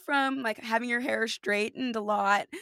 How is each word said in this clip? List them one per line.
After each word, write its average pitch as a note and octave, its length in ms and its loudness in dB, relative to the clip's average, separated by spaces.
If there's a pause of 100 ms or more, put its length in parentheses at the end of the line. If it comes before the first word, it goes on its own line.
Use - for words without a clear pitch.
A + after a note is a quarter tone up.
from, C4+ 380 2
like, A3 160 -2
having A#3 300 -2
your A#3+ 120 0
hair A3+ 260 0
straightened A3 680 -2
a A3 60 -2
lot, G3+ 460 2 (140)